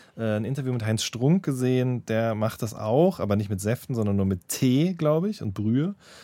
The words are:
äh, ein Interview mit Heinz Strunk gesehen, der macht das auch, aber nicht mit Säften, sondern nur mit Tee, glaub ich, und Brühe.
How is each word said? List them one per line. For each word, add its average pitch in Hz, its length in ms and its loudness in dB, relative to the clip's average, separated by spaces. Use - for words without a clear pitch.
äh, 110 180 0
ein 110 80 -2
Interview 131 300 -4
mit 113 100 -2
Heinz 110 180 0
Strunk 147 400 2
gesehen, 127 600 0
der 113 300 0
macht 107 260 -2
das 110 140 -6
auch, 135 440 2
aber 101 180 0
nicht 104 120 -2
mit 104 100 -4
Säften, 110 360 -4
sondern 104 220 0
nur 98 100 2
mit 95 220 -2
Tee, 139 440 2
glaub 160 320 0
ich, 208 180 -6
und 104 120 -4
Brühe. 127 400 0